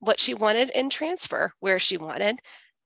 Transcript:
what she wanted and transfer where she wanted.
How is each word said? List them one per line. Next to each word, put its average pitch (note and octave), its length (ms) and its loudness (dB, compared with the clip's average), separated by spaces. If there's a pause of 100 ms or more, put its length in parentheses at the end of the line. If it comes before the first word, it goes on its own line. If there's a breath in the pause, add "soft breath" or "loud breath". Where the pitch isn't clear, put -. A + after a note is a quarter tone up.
what G#3 200 2
she B3+ 120 0
wanted A3 380 2
and C4 200 0
transfer D#4 720 -2
where F#3+ 180 2
she F#3 200 0
wanted. G3 400 -2 (460 loud breath)